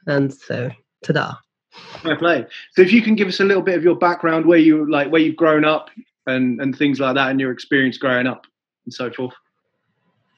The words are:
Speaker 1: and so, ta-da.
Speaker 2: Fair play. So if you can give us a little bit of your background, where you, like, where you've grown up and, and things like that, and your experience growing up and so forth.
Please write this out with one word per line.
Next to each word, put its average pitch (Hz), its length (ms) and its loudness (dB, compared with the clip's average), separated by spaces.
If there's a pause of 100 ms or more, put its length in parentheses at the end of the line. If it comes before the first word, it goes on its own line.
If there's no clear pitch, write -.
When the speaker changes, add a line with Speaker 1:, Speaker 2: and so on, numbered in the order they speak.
Speaker 1:
and 139 260 -2
so, - 380 -10 (340)
ta-da. - 300 -2 (680)
Speaker 2:
Fair 156 140 -2
play. 165 280 0 (280)
So 185 100 6
if 185 100 6
you 233 100 6
can 220 120 2
give 190 140 0
us 185 100 -8
a 196 60 2
little 196 180 2
bit 180 140 -2
of 156 80 -2
your 175 100 4
background, 170 520 0
where 170 120 6
you, 156 320 4
like, 143 220 0
where 160 80 4
you've 156 160 0
grown 156 280 2
up 156 260 -2 (360)
and, 127 340 -2
and 135 160 -4
things 143 220 0
like 131 160 -2
that, 135 160 0
and 135 80 -2
your 131 140 -2
experience 131 460 -2
growing 127 280 -2
up 123 200 -8 (380)
and 120 80 -16
so 120 200 -10
forth. 127 220 -10 (1040)